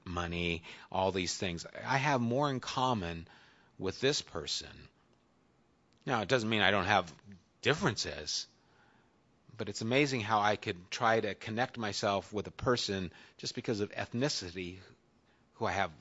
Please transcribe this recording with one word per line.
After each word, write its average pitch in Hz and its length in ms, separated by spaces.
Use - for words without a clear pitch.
money, 85 580
all 95 220
these 90 240
things. 87 280
I 127 120
have 139 220
more 123 300
in 131 100
common 95 640
with 92 220
this 139 200
person. 71 680
Now, 123 160
it 98 60
doesn't 113 220
mean 110 120
I 95 100
don't 98 140
have 98 260
differences, 110 840
but 104 120
it's - 120
amazing 131 380
how 107 220
I 104 160
could 92 340
try 113 300
to 101 140
connect 113 420
myself 101 560
with 101 140
a 85 40
person 98 600
just - 180
because 117 240
of 101 140
ethnicity 95 840
who 117 120
I 95 60
have 92 300